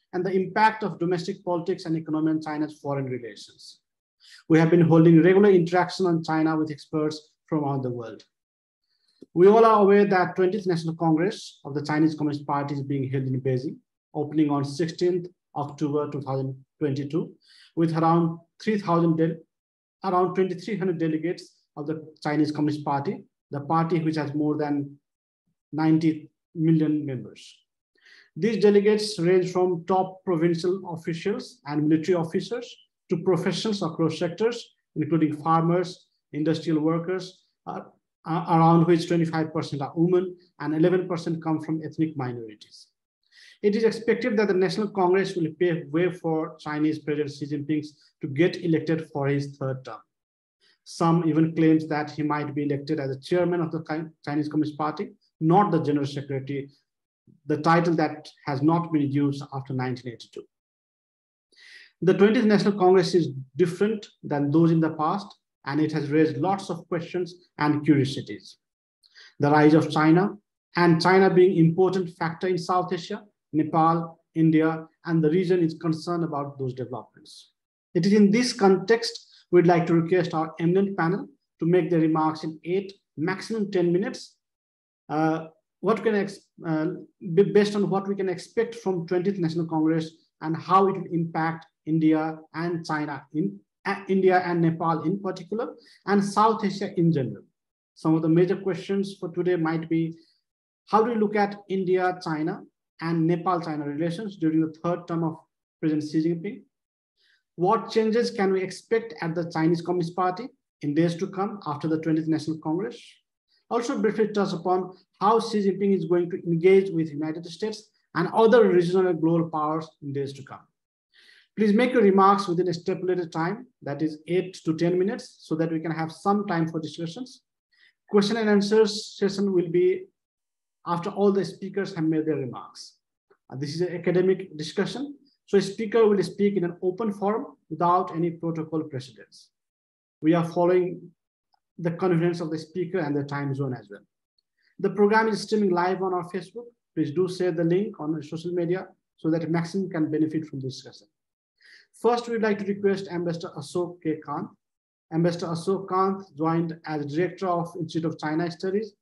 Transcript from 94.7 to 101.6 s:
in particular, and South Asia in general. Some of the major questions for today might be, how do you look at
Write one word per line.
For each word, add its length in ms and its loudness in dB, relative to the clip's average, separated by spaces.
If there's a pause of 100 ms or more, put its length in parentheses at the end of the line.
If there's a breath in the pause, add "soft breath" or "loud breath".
in 180 -2
particular, 540 -8 (320 soft breath)
and 140 2
South 440 2
Asia 240 -4 (100)
in 140 4
general. 300 -4 (500)
Some 220 0
of 80 0
the 40 0
major 300 4
questions 600 -4
for 100 -8
today 260 -2
might 320 -2
be, 300 -2 (720 loud breath)
how 160 4
do 80 0
you 60 -2
look 200 0
at 180 0 (140)